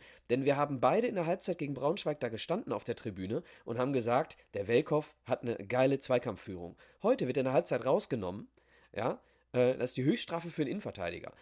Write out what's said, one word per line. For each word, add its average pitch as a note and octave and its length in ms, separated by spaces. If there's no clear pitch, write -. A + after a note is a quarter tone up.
Denn B2+ 140
wir C#3 120
haben C#3+ 240
beide F3 260
in A3+ 80
der F3 120
Halbzeit F3+ 320
gegen C#3+ 160
Braunschweig D3 460
da B2 80
gestanden C3+ 440
auf G#2+ 120
der A#2 120
Tribüne G2 460
und A#2 140
haben C3 140
gesagt, B2 440
der G2+ 120
Welkow C#3+ 480
hat - 180
eine A#2 140
geile B2+ 420
Zweikampfführung. F#2+ 800
Heute G#3+ 240
wird B2 100
in C3+ 80
der C3 80
Halbzeit C#3 320
rausgenommen, A2+ 640
ja, B2 260
äh, B2 240
das B2 140
ist - 60
die B2+ 80
Höchststrafe E3+ 460
für D#3+ 120
einen C3 80
Innenverteidiger. F2+ 720